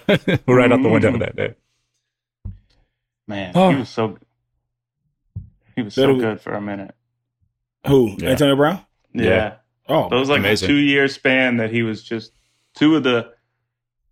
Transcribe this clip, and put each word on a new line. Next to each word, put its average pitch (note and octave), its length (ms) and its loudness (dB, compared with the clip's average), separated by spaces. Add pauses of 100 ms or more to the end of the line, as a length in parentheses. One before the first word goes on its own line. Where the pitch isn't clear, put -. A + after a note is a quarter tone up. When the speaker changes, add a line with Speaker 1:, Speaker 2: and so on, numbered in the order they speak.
Speaker 1:
<laughs> - 40 -20 (400)
right B2+ 240 4
out B2+ 120 2
the - 60 2
window G#2+ 220 2
Speaker 2:
Mm-hmm. - 80 -2
Speaker 1:
that G2+ 160 -8
day. A2 200 -6 (1700)
Speaker 2:
Man, G2 280 -12
Speaker 3:
Oh. F#3 160 2
Speaker 2:
he C#3+ 60 0
was B2 120 -6
so, A2 300 -4 (1600)
he B2+ 60 -4
was G#2 120 -12
Speaker 3:
Better C3+ 180 2
Speaker 2:
so - 20 2
Speaker 3:
we B2+ 60 -2
Speaker 2:
good A2 200 -4
for - 140 -12
a G#2 60 -8
minute. G2+ 340 -12 (920)
Speaker 3:
Who? B2+ 320 2
Speaker 1:
Yeah. E2+ 120 -2
Speaker 3:
Antonio C#3 260 2
Brown? D#3 280 0 (280)
Speaker 2:
Yeah. A2+ 120 -2
Speaker 1:
Yeah. G2+ 300 0 (340)
Speaker 3:
Oh, D3 200 0
Speaker 2:
That B2 80 -2
was C3+ 120 0
like C#3+ 120 2
Speaker 1:
amazing. G2+ 260 0
Speaker 2:
a - 60 0
two-year C#3+ 360 2
span C3 480 0
that A2+ 140 -2
he A#2 120 -2
was A2 200 -6
just A2+ 300 -10 (420)
two D#3 220 4
of C#3 60 0
the B2 300 0 (800)